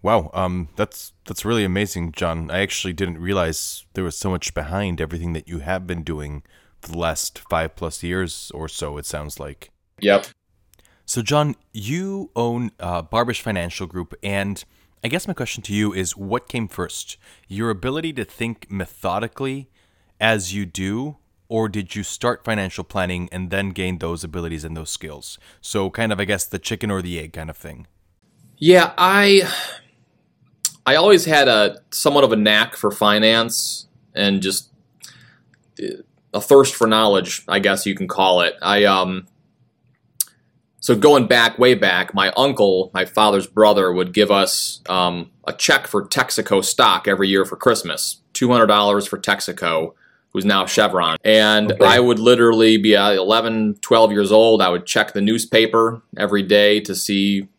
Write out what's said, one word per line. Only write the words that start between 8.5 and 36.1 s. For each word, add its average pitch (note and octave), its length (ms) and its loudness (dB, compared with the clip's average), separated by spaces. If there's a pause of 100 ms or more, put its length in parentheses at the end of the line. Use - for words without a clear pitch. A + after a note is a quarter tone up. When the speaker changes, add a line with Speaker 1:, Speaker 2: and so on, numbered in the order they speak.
Speaker 1:
or D2+ 160 -12
so, D2 280 -10
it D2 80 -14
sounds D2+ 340 -12
like. C#2+ 320 -16 (280)
Speaker 2:
Yep. G2 280 2 (760)
Speaker 1:
So, - 160 -6
John, D3 340 -2 (180)
you F3+ 600 -10
own, A#2 440 -4
uh, F2 240 -6
Barbish A#2 380 -4
Financial F#2+ 460 -8
Group, E2+ 260 -12 (100)
and G2 400 -6 (400)
I - 60 -6
guess E3+ 180 -6
my F#3+ 60 -6
question A#2 300 -10
to G2 100 -8
you G#2 200 -2
is, F#2 220 -6
what G2 320 -8
came A2+ 220 -8
first? - 480 -12 (320)
Your G#2+ 200 -6
ability C3+ 440 -6
to B2+ 100 -8
think - 460 -10
methodically A2 1000 -8 (500)
as G#2 340 0
you G2+ 120 -6
do, G#2 520 -8 (320)
or A2 200 -2
did G2 260 -8
you G#2 80 -8
start - 400 -4
financial G2+ 400 -6
planning F2+ 480 -6
and F2+ 200 -8
then G2 180 -2
gain F2+ 300 -6
those E2+ 240 -8
abilities E2 400 -8
and D#2+ 120 -10
those D#2+ 140 -12
skills? - 480 -14 (240)
So G2 280 -4
kind A2 220 -4
of, F#2+ 80 -4
I G2+ 60 -2
guess, G2 200 -4
the - 120 -10
chicken G#2+ 320 -6
or F#2+ 120 -4
the F2 180 -8
egg D#2 140 -14
kind D#2+ 160 -12
of D2+ 80 -16
thing. - 280 -18 (720)
Speaker 2:
Yeah, E3+ 400 6
I, G3 460 6 (1400)
I C3 100 4
always F3+ 300 6
had D3+ 220 4
a A2 340 2 (100)
somewhat C#3+ 320 2
of A#2+ 80 4
a A2 60 2
knack G#2+ 380 2
for G#2+ 140 -2
finance A2 960 0 (280)
and G2 260 0
just F#2+ 280 -6 (1600)